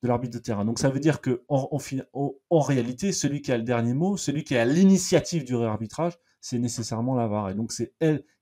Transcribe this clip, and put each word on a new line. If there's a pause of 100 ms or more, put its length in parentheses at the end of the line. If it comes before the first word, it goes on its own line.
de
l'arbitre
de
terrain.
Donc
ça
veut
dire
que
en,
en
fin-, (100)
en, (160)
en
réalité,
celui
qui
a
le
dernier
mot,
celui
qui
a
l'initiative
du
réarbitrage, (220)
c'est
nécessairement
la
var.
Et
donc,
c'est
elle (180)